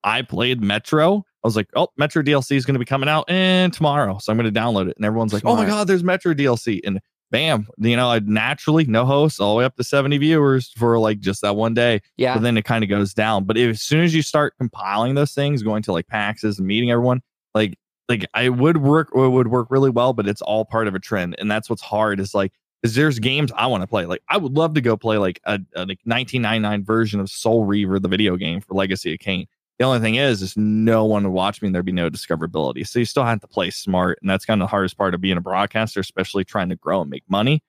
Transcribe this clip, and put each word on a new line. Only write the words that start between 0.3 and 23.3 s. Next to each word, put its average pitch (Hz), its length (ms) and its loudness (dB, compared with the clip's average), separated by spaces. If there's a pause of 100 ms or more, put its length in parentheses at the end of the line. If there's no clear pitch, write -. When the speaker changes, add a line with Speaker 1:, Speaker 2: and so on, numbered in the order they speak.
Speaker 1:
Metro. 156 640 2 (180)
I - 40 -2
was 110 100 0
like, 104 180 -2
"Oh, 160 220 0
Metro 151 240 0
D 143 120 2
L 135 100 4
C 139 120 -2
is 127 120 0
gonna 135 120 0
be 120 60 -2
coming 139 240 -2
out 156 220 -2
in 185 400 2
tomorrow, 143 480 0
so - 120 -6
I'm 107 60 2
gonna 113 160 0
download 107 380 0
it." - 80 -10
And 104 80 -2
everyone's 110 260 0
like, 104 140 -2
"Oh 233 100 4
my 220 80 2
Speaker 2:
Smart. 196 40 0
Speaker 1:
God, 208 200 0
there's 180 160 2
Metro 180 300 0
D 143 100 0
L 120 140 2
C." 107 260 -4
And 98 160 -4 (320)
bam, 123 340 0 (120)
you 117 180 2
know, 123 120 2
I 117 120 2
naturally, 127 640 0
no 117 200 2
hosts, 143 360 2
all 104 140 2
the 117 40 2
way 123 60 4
up 131 100 -2
to 123 80 -6
seventy 139 340 0
viewers 143 600 2
for, 117 200 2
like, 110 220 2
just 98 240 -4
that 101 140 0
one 113 180 0
day. 120 260 2 (160)
Speaker 2:
Yeah. 127 180 0
Speaker 1:
But 113 100 0
then 120 120 2
it 107 80 0
kinda 113 220 0
goes 101 280 0
down. 107 320 0
But 107 100 0
as 117 260 0
soon 160 220 2
as 165 100 2
you 156 80 2
start 147 360 0
compiling 113 580 -4
those 143 160 0
things, 139 320 -2
going 107 180 -2
to, 104 100 -4
like, 85 140 -2
paxes 104 540 -4
and 95 80 -2
meeting 120 240 0
everyone, 123 300 2 (300)
like, 107 240 0 (320)
like, 110 240 0
I 123 160 0
would 135 280 2
work, 147 360 2
it 127 60 2
would 127 300 4
work 120 220 0
really 135 200 4
well, 123 220 2
but 107 160 -2
it's 101 120 -4
all 110 240 -2
part 113 220 -2
of 98 80 -4
a 98 60 -4
trend. 90 400 -4
And 104 100 -4
that's 107 180 -4
what's 113 140 -6
hard 104 380 -2
is, 98 120 -6
like, 98 200 0 (320)
is 113 100 0
there's 143 240 2
games 131 380 -2